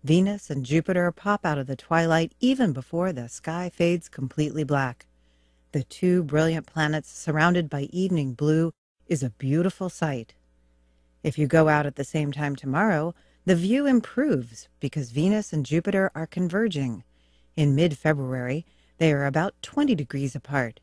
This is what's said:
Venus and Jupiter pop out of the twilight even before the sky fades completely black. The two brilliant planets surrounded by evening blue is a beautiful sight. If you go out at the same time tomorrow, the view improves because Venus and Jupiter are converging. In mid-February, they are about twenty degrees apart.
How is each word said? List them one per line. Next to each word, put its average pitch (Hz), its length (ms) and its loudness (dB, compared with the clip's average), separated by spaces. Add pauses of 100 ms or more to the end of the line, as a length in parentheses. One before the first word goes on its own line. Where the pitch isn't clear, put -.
Venus 190 440 2
and 139 160 -6
Jupiter 175 480 0
pop 208 320 -2
out 151 140 0
of 131 80 -6
the 131 100 -6
twilight 165 640 2
even 254 320 2
before 170 400 -4
the 120 160 -10
sky 170 440 -8
fades 170 360 0
completely 147 560 -4
black. 135 420 -2 (640)
The 139 140 -2
two 180 380 2
brilliant 156 440 0
planets 151 440 -2
surrounded 165 600 0
by 139 140 -4
evening 170 500 -2
blue 156 400 0 (320)
is 147 160 -2
a 123 80 -4
beautiful 170 580 -2
sight. 139 460 -6 (880)
If 151 160 -2
you 151 80 2
go 160 220 6
out 147 180 2
at 143 100 -6
the 139 80 -6
same 147 280 -2
time 143 240 -4
tomorrow, 165 580 0 (320)
the 180 100 4
view 233 300 2
improves 226 800 0 (120)
because 135 320 -6
Venus 190 400 0
and 151 120 -2
Jupiter 190 500 0
are 160 120 -6
converging. 165 800 -2 (520)
In 147 180 4
mid-February, 139 920 0 (320)
they 160 140 4
are 139 120 2
about 156 380 0
twenty 285 320 0
degrees 139 400 -6
apart. 131 480 -4